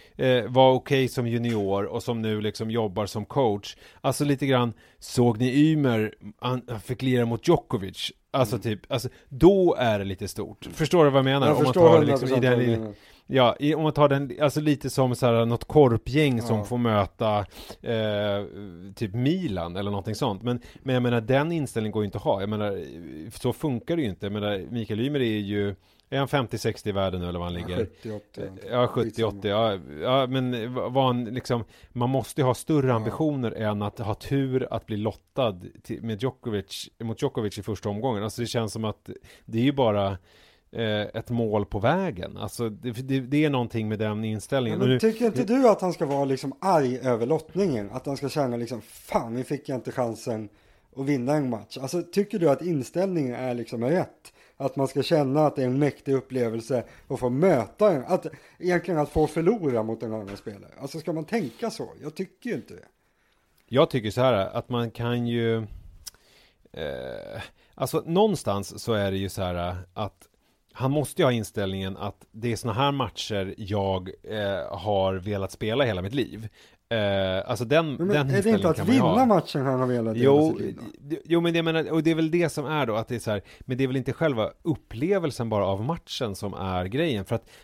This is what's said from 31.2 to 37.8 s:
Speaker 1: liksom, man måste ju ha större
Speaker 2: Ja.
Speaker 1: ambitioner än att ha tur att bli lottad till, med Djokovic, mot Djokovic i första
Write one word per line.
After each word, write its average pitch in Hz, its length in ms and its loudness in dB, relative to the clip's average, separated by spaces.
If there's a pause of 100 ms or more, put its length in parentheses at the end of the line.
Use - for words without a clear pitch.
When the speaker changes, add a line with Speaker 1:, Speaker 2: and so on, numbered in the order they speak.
Speaker 1:
liksom, 117 400 -4 (280)
man 123 180 0
måste 135 300 -2
ju 139 40 2
ha 127 100 4
större 143 340 0
Speaker 2:
Ja. 123 60 4
Speaker 1:
ambitioner 117 580 -2
än 104 300 -2
att 104 160 -6
ha 107 160 -4
tur 131 560 -2
att 110 160 -6
bli 110 100 -6
lottad 104 640 -4 (220)
till, - 200 -10
med 107 200 -6
Djokovic, 117 640 -6 (100)
mot 113 240 -6
Djokovic 117 360 -2
i 104 40 -6
första 107 260 -6